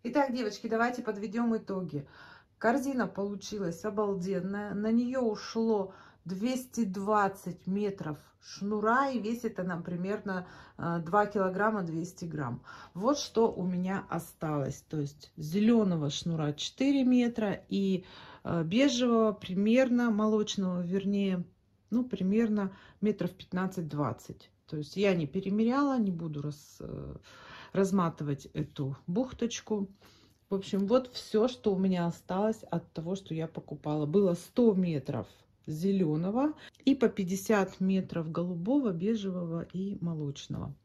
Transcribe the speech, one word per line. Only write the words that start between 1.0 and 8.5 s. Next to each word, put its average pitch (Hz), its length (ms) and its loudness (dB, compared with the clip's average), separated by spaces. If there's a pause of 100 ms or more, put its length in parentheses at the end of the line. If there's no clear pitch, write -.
подведем 220 540 -2
итоги. 175 500 -6 (520)
Корзина 254 500 0
получилась 196 760 -6
обалденная. 196 880 -2
На 208 180 0
нее 247 280 2
ушло 220 720 0 (320)
двести 233 600 -2
двадцать 196 800 -2
метров 190 520 -2 (240)
шнура, 220 680 0